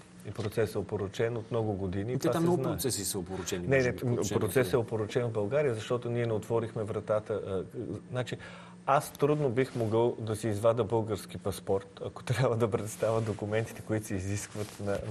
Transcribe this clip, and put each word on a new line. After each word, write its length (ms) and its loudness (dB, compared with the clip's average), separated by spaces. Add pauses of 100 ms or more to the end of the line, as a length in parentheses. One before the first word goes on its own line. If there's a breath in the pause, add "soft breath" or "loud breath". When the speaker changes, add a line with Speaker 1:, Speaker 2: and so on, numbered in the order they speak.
(280)
Speaker 1:
И 40 -6
процесът 440 0
е 20 -4
опорочен 600 0
от 140 -8
много 220 2
години. 400 -2
Speaker 2:
И 20 2
те 40 0
Speaker 1:
Това 120 2
Speaker 2:
там 100 2
Speaker 1:
се 60 4
Speaker 2:
много 160 2
Speaker 1:
знае. 100 0
Speaker 2:
процеси 320 -2
са 140 -2
опорочени, 480 -4
Speaker 1:
Не, 80 6
Speaker 2:
може 120 6
Speaker 1:
не, 80 0
Speaker 2:
би, 80 -6
опорочени 360 2
Speaker 1:
процесът 340 2
е 40 6
Speaker 2:
от 80 2
Speaker 1:
опорочен 420 0
в 40 -4
България, 440 2
защото 340 -2
ние 160 0
не 80 0
отворихме 500 0
вратата, 500 0
а, 300 -2 (480)
значи, 260 -4 (480 loud breath)
аз 260 4
трудно 380 2
бих 260 2
могъл 440 4
да 160 -4
си 120 -2
извада 360 4
български 540 -2
паспорт, 680 -4
ако 180 -10
<laughs> 80 0
трябва 260 2
да 140 2
представя 500 0
документите, 600 -2
които 260 -2
се 80 -4
изискват 640 -4
на, 180 -2 (140)